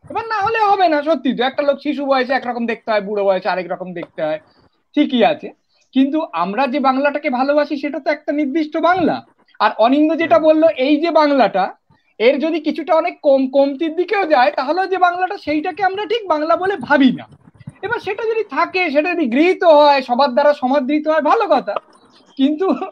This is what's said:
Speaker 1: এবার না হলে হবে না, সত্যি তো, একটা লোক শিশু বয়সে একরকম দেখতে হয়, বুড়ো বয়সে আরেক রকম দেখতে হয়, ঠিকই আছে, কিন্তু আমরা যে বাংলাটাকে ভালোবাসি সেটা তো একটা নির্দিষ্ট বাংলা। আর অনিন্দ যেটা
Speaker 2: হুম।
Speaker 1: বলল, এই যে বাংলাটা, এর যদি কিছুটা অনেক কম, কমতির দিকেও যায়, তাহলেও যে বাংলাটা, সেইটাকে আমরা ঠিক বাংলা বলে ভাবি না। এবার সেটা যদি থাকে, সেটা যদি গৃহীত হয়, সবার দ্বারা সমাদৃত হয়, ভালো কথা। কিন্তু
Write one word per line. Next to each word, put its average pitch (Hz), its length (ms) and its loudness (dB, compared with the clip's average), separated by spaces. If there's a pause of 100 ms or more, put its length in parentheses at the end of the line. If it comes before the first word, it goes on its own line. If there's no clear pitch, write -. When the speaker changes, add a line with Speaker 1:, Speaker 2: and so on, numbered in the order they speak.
(100)
Speaker 1:
এবার 453 180 -6
না 427 140 -4
হলে 453 180 -2
হবে 392 280 2
না, 294 160 0
সত্যি 285 340 -2
তো, 226 60 -2
একটা 269 200 -2
লোক 277 200 0
শিশু 285 220 -4
বয়সে 262 280 0
একরকম 240 320 -4
দেখতে 226 260 -6
হয়, 208 100 0
বুড়ো 202 240 -4
বয়সে 190 240 0
আরেক 180 220 -4
রকম 180 220 -10
দেখতে 170 300 -10
হয়, 156 160 -4 (560)
ঠিকই 254 280 2
আছে, 165 260 0 (420)
কিন্তু 277 300 0 (120)
আমরা 196 340 -2
যে 269 120 -2
বাংলাটাকে 277 500 0
ভালোবাসি 285 480 0
সেটা 294 220 -6
তো 320 120 -4
একটা 302 200 -6
নির্দিষ্ট 302 460 -4
বাংলা। 320 480 0 (340)
আর 214 180 2
অনিন্দ 294 380 2
যেটা 330 200 2
Speaker 2:
হুম। 311 80 4
Speaker 1:
বলল, 311 200 4 (140)
এই 277 240 2
যে 330 100 0
বাংলাটা, 269 600 0 (440)
এর 254 220 2
যদি 320 200 -2
কিছুটা 320 360 -2
অনেক 349 280 -2
কম, 269 280 2
কমতির 285 440 0
দিকেও 359 300 -2
যায়, 294 260 4
তাহলেও 311 360 -2
যে 370 100 -2
বাংলাটা, 359 400 0
সেইটাকে 311 460 -4
আমরা 381 220 -2
ঠিক 427 220 -4
বাংলা 311 280 0
বলে 381 220 -2
ভাবি 269 340 4
না। 117 160 -10 (540)
এবার 403 180 -6
সেটা 415 240 -8
যদি 440 200 -2
থাকে, 359 480 -2
সেটা 302 220 0
যদি 330 120 0
গৃহীত 339 380 2
হয়, 294 380 6
সবার 254 300 0
দ্বারা 285 220 2
সমাদৃত 294 540 -2
হয়, 311 140 2
ভালো 392 280 2
কথা। 202 260 0 (600)
কিন্তু 302 360 0 (180)